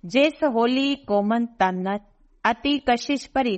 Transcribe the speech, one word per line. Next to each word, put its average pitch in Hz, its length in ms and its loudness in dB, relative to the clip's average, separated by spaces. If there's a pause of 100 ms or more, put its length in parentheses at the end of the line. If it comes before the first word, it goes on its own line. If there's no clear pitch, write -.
ਜਿਸ 269 380 2
ਹੋਲੀ 254 520 0
ਕੋਮਲ 208 500 0
ਤਨ 190 520 -2 (460)
ਅਤੀ 277 360 0
ਕਸ਼ਿਸ਼ 254 540 -2
ਭਰੀ 247 240 -2